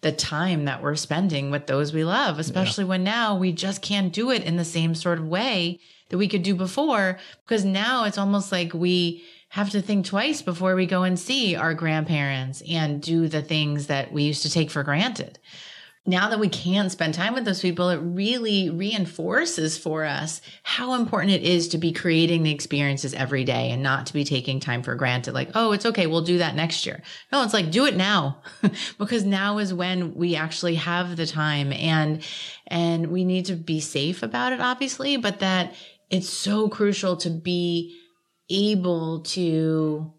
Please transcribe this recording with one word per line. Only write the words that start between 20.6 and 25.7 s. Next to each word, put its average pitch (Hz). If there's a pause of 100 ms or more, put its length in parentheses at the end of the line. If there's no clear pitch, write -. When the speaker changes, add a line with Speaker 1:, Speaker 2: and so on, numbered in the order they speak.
Speaker 1:
how 247
important 202
it -
is 170
to 175
be 165
creating 165
the 151
experiences 143
every 131
day 123
and 123
not 135
to -
be 143
taking 135
time 123
for 127
granted. 123
Like, 131
"Oh, 220